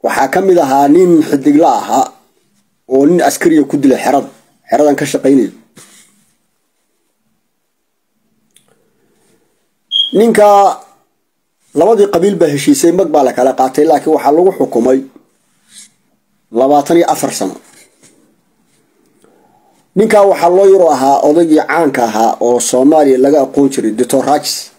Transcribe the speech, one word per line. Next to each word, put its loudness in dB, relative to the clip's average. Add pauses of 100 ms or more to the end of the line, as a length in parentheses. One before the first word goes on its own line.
waxaa -2
ka -2
mid 2
ahaa 0
nin 4 (120)
xidigla 0 (100)
ahaa -2 (840)
oo 2
nin 2
askariya 0
ku -6
dilay 0
xerada, -2 (400)
xeradan 0
ka -6
shaqaynaya. 0 (4000)
Ninka 2 (1300)
labadii 2
qabiil -2
baa 0
heshiisay, 0
mag -2
baa 0
la -2
kala -2
qaatay, -2
laakiin 0
waxaa -2
lagu 2
xukumay -2 (1500)
labaatan 0
iyo 2
afar -4
sano. -8 (2500)
Ninka 2
waxaa 0
loo 2
yaro 4
ahaa 0 (120)
odaygii 2
caanka -2
ahaa -2
oo 0
Soomaaliya 2
laga 2
aqoon 0
jiray, -4
Doctor -2
Rajis -4 (240)